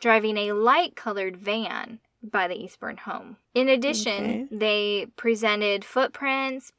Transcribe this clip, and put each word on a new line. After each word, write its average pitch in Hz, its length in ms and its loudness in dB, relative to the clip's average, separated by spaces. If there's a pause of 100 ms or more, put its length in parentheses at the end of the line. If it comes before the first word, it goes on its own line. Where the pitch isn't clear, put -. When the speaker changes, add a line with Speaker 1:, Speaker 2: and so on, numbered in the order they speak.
Speaker 1:
driving 220 340 4
a 208 160 -2
light-colored 208 840 2
van 208 640 -4 (220)
by 202 280 -2
the 180 60 -4
Eastburn - 440 -10
home. - 380 -12 (160)
In 262 160 4
addition, 226 560 2
Speaker 2:
Okay. 233 260 -4
Speaker 1:
they 208 540 0 (100)
presented 208 680 0
footprints, 269 920 -2